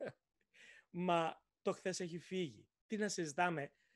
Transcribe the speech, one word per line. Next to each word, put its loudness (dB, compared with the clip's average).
<laughs> -20
Μα 2
το 2
χθες -2
έχει -6
φύγει. -4
Τι -4
να 0
συζητάμε, 0